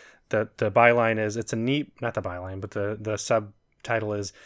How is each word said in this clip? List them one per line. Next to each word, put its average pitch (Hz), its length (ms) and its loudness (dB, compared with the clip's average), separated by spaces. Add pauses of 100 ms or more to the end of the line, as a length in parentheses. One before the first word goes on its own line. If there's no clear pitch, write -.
(300)
that 107 280 -2
the 107 140 0
byline 117 480 6
is, 107 180 -2
"It's 113 160 -4
a - 20 0
neat," 131 360 -2 (100)
not 120 140 -4
the 107 60 -2
byline, 92 400 -8
but 104 100 -10
the, 104 280 -4
the 107 180 -4
subtitle 107 960 -4
is, 101 200 -6 (120)